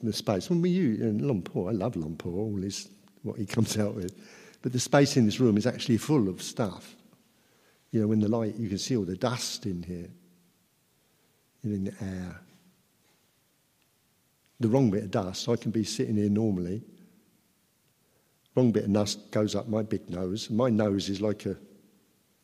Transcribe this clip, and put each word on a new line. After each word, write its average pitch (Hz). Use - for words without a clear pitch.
the 110
space. 101
When 175
we 180
use 175
in 110
Lumpur, 107
I 107
love 107
Lumpur, 85
all 104
his, 95
what -
he 110
comes 107
out 104
with. 90
But 131
the 123
space 143
in 120
this 104
room 117
is 104
actually 117
full 127
of 90
stuff. -
You 113
know, 104
when 110
the 107
light, 110
you 110
can 95
see 131
all 104
the 90
dust -
in 87
here, 87
and 107
in 98
the 101
air. 90
The 117
wrong 123
bit 101
of 95
dust, 95
I 120
can 113
be 107
sitting 120
here 104
normally. 101
Wrong 127
bit 101
of 101
dust 104
goes 107
up 101
my 110
big 104
nose. 92
My 120
nose 101
is 98
like 104
a, 98